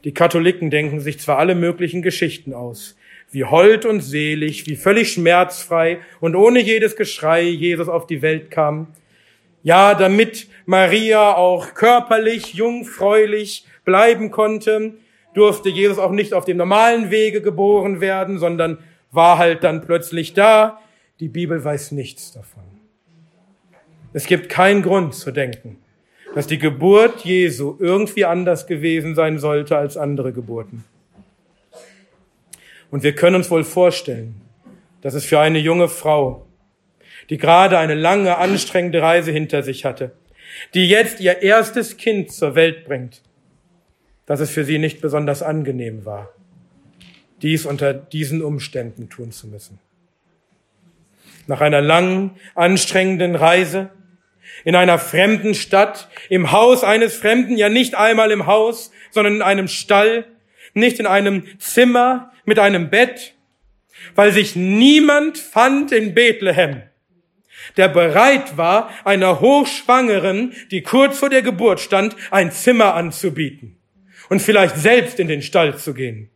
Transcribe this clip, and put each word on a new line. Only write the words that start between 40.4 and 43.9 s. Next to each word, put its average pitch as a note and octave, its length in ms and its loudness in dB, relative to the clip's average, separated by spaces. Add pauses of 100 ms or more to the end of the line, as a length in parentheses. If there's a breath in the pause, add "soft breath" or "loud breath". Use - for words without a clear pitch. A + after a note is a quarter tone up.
die F3+ 160 0
jetzt A3 300 2
ihr F3+ 240 0
erstes A3 540 0
Kind G3+ 340 -4
zur D3 240 -4
Welt D#3+ 300 0
bringt, B2 360 -12 (1040)